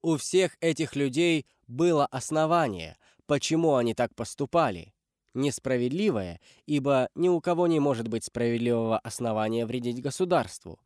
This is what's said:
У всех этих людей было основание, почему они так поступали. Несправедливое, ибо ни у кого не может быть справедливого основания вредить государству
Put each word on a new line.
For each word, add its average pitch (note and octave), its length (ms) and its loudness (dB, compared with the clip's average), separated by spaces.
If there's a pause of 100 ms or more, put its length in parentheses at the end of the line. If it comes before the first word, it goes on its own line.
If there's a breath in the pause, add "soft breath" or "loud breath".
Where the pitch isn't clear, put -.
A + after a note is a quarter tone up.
У D#3+ 140 2
всех F3+ 440 0
этих D#3+ 340 -2
людей C#3+ 520 2 (180)
было C#3+ 400 2
основание, C#3+ 920 -2 (280 soft breath)
почему D#3+ 480 2
они A#2+ 220 2
так A#2+ 180 0
поступали. A#2+ 800 -2 (400)
Несправедливое, B2+ 1040 -2 (280 soft breath)
ибо C#3 480 2
ни E3+ 120 0
у E3+ 140 2
кого F3 240 0
не E3 140 2
может B2 280 0
быть A2 180 -4
справедливого A#2 760 0
основания A2+ 680 -2
вредить A#2+ 340 -6
государству C#3+ 880 -4